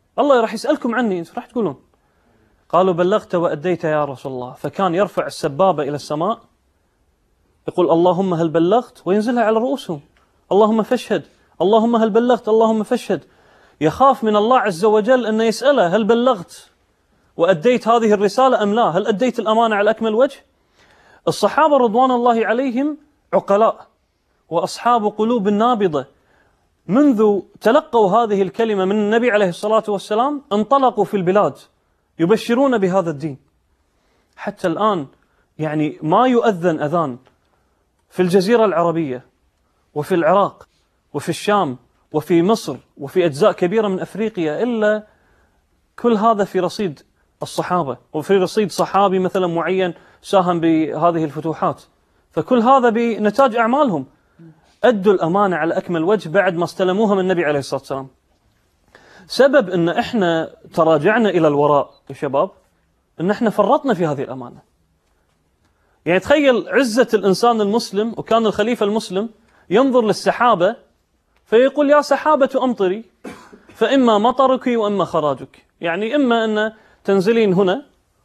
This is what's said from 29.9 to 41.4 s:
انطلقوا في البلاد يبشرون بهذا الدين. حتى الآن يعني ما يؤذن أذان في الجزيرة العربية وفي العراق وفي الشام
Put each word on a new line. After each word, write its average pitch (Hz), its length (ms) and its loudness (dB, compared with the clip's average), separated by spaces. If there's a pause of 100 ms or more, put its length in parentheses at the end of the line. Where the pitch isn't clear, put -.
انطلقوا 214 520 2
في 208 120 -4
البلاد 185 360 2 (680)
يبشرون 233 580 0
بهذا 185 320 0
الدين. 143 280 -8 (960)
حتى 196 320 -8
الآن 170 400 -2 (520)
يعني 151 420 -4
ما 196 260 2
يؤذن 185 540 0
أذان 147 360 -4 (920)
في - 120 -4
الجزيرة 196 440 2
العربية 160 600 -2 (720)
وفي 147 200 -4
العراق 170 520 0 (460)
وفي 143 160 -6
الشام 170 480 -2 (340)